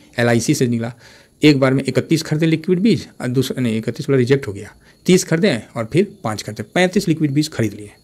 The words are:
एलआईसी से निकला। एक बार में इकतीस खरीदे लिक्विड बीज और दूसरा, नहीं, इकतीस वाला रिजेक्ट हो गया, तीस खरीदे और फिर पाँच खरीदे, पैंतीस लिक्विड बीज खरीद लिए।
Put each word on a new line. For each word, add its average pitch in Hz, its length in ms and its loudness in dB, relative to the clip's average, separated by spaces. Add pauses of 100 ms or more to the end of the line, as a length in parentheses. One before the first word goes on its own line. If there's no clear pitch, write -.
(180)
एलआईसी 120 360 2
से 135 120 0
निकला। 117 260 -4 (500)
एक 147 180 6
बार 131 140 4
में 139 140 0
इकतीस 156 340 0
खरीदे 156 240 -2
लिक्विड 160 340 0
बीज 196 260 2 (140)
और 123 80 -4
दूसरा, 127 340 -2
नहीं, 113 160 0
इकतीस 123 300 -6
वाला 135 100 2
रिजेक्ट 135 300 2
हो 101 40 -6
गया, 95 180 -14 (360)
तीस 180 180 6
खरीदे 165 380 0 (140)
और 113 160 -6
फिर 196 320 0
पाँच 107 180 -6
खरीदे, 107 200 -10
पैंतीस 180 460 0
लिक्विड 156 220 0
बीज 151 180 0
खरीद 110 240 -2
लिए। 104 180 -16 (140)